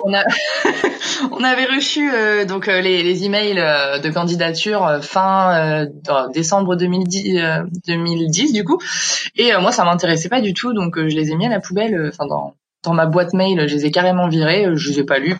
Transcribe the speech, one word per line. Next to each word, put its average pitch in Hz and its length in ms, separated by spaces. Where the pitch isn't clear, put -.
on 196 80
a, 196 100
<laughs> - 1080
on 247 120
avait 254 220
reçu, 277 480
euh, 214 320
donc, 190 220
euh, 185 140
les, 185 220
les 180 220
emails, 202 340
euh, 143 400
de 156 100
candidature, 170 760
euh, 151 160
fin, 190 540
euh, 156 300
dans 135 260
décembre 180 460
deux 175 120
mille 180 200
dix, 190 320
euh, 165 240
deux 170 80
mille 170 340
dix, 240 240
du 208 100
coup. 330 160
Et, 233 180
euh, 190 80
moi, 208 100
ça 226 140
m'intéressait 170 440
pas 247 120
du 202 120
tout, 240 200
donc, 170 240
euh, 156 120
je 151 60
les 156 160
ai 160 40
mis 165 100
à - 40
la 208 100
poubelle, 208 360
euh, 156 180
enfin, 147 140
dans, 143 280
dans 165 100
ma 165 120
boîte 170 280
mail, 185 340
je 147 80
les 147 120
ai 151 40
carrément 180 360
virés, 165 400
euh, 165 80
je 143 140
les 143 100
ai 143 40
pas 139 160
lus 151 200